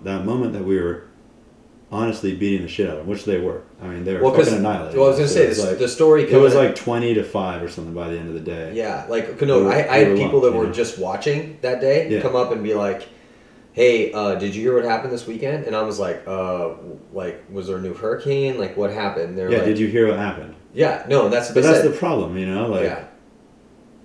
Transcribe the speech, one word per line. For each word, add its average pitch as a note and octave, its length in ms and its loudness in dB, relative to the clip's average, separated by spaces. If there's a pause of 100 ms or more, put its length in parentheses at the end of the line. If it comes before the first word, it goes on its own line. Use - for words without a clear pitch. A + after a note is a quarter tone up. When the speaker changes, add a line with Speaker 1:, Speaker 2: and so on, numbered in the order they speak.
Speaker 1:
that F#2+ 220 -6
moment A#2 260 -2
that G2 120 -6
we F#2+ 160 2
were F2 240 -4 (880)
honestly G#2 420 -4
beating G2 280 -2
the E2 60 -8
shit F#2+ 200 -2
out D#2+ 80 -6
of D2+ 60 -8
'em, E2+ 40 -10
which G2+ 180 -6
they F#2+ 140 0
were. F2+ 220 -4 (200)
I F#2 60 -14
mean, F2 180 -10
they F#2+ 100 -2
were F2 80 -2
Speaker 2:
Well, C3 100 4
'cause A#2 140 6
Speaker 1:
fucking G#2+ 140 2
annihilated. G#2 360 -2
Speaker 2:
well, C3+ 100 6
I - 40 8
was C3+ 80 2
gonna C#3+ 100 2
Speaker 1:
So - 60 0
Speaker 2:
say, D#3+ 100 6
Speaker 1:
it - 60 4
was A2 80 -2
Speaker 2:
this, G2 80 2
Speaker 1:
like, F#2 120 -2
Speaker 2:
the B2+ 100 0
story D#3 340 6
Speaker 1:
it G#2 140 -2
was C3+ 180 8
Speaker 2:
coming C3+ 140 6
Speaker 1:
like - 60 -4
twenty A#2+ 400 -2
to G#2 80 2
five F2+ 400 -4
or F2 60 -8
something E2 260 -12
by F2 140 -8
the E2+ 100 -6
end E2 100 -10
of E2 60 -10
the D#2+ 60 -8
day. E2 340 -10
Speaker 2:
Yeah, G#2+ 340 -6
like, A2+ 340 -4
no, C3+ 160 4
Speaker 1:
We G2 80 4
were, G2 40 4
Speaker 2:
I, D3 120 4
I C3 160 2
Speaker 1:
we G#2+ 60 8
Speaker 2:
had G2+ 40 6
Speaker 1:
were G2 80 4
Speaker 2:
people G#2 240 2
Speaker 1:
lucky, B2 100 6
Speaker 2:
that A2+ 80 2
were A2+ 60 2
Speaker 1:
you G#2 60 0
know? - 40 -6
Speaker 2:
just A2+ 240 -4
watching G2+ 600 -4
that B2+ 200 -2
day C#3 280 2
Speaker 1:
Yeah. G#2+ 120 0
Speaker 2:
come B2+ 140 -2
up B2 160 2
and G#2+ 140 -4
be G#2+ 100 0
like, G2+ 280 -2 (720)
"Hey, A#2 380 4
uh, G#2 240 -2
did G2 200 -4
you A2 60 -6
hear B2+ 120 2
what A#2 100 2
happened A#2+ 280 -2
this A#2 160 -8
weekend?" C3+ 380 -6
And G#2+ 100 -4
I A2 60 0
was G2+ 180 -4
like, E2+ 260 -4
"Uh, F#2 320 -4 (120)
w-, E2 280 -14 (140)
like, F2+ 400 -10
was F#2+ 160 -10
there F#2 80 -4
a F#2 60 -6
new F2+ 120 -6
hurricane? C3 640 -2
Like, F#2+ 180 -6
what G2+ 140 -2
happened?" F#2+ 480 -6
They're F#2 140 -2
Speaker 1:
Yeah, A2+ 60 4
Speaker 2:
like, G2 80 0
Speaker 1:
"Did G#2+ 120 0
you A2 80 0
hear A2+ 220 2
what G2 100 0
happened?" F2 360 -8 (200)
Speaker 2:
Yeah, D3+ 340 0
no, B2 200 4
that's A#2+ 220 0
what - 40 -2
Speaker 1:
But C3 80 6
Speaker 2:
they D#3 60 6
Speaker 1:
that's D3+ 140 6
Speaker 2:
said. - 100 4
Speaker 1:
the - 40 -4
problem, F#2+ 400 -2
you F#2 100 -4
know? G2 220 -2
Like, G2 160 0
Speaker 2:
Yeah. F2+ 200 -4 (1000)